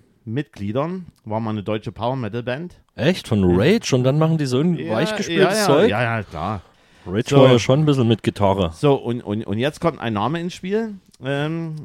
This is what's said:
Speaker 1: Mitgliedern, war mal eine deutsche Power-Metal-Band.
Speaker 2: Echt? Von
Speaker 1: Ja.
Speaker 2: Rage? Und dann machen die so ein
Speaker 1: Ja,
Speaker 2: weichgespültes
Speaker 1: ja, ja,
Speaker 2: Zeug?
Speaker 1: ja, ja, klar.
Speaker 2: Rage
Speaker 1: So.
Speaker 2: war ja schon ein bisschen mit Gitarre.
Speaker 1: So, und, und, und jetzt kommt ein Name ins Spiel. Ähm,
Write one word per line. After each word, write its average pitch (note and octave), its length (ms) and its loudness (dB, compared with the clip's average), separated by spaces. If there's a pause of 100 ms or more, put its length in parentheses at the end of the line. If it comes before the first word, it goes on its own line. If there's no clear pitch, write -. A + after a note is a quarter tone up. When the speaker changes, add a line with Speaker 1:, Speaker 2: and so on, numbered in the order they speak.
(260)
Speaker 1:
Mitgliedern, C#3 800 -6 (180)
war G#2+ 160 -6
mal A2+ 100 -4
eine G#2+ 120 -4
deutsche G#2+ 300 -6
Power-Metal-Band. B2 880 -6 (140)
Speaker 2:
Echt? F3 340 -2
Von G#2 120 2
Speaker 1:
Ja. F2+ 160 4
Speaker 2:
Rage? D#3+ 380 2
Und B2 100 2
dann C3+ 140 2
machen D#3+ 200 2
die D3 80 -2
so B2 140 0
ein F3 160 2
Speaker 1:
Ja, - 180 -6
Speaker 2:
weichgespültes E3 600 0
Speaker 1:
ja, - 60 0
ja, G3+ 60 2
Speaker 2:
Zeug? E3 240 4
Speaker 1:
ja, A2 120 0
ja, A#2 200 -2
klar. F2+ 400 -6 (440)
Speaker 2:
Rage G2 220 -2
Speaker 1:
So. C#3 140 6
Speaker 2:
war C3 100 8
ja A#2+ 60 6
schon C3 220 2
ein D#3 60 2
bisschen C3+ 220 4
mit A#2 140 2
Gitarre. G2 520 0
Speaker 1:
So, C#3 200 2
und, A#2+ 280 -4
und, G#2 240 -6
und G2+ 120 -4
jetzt C#3 220 -4
kommt E3 200 -2
ein A2+ 140 -4
Name B2 260 -2
ins F3 140 -8
Spiel. G#3 400 -6 (280)
Ähm, D#3 640 -4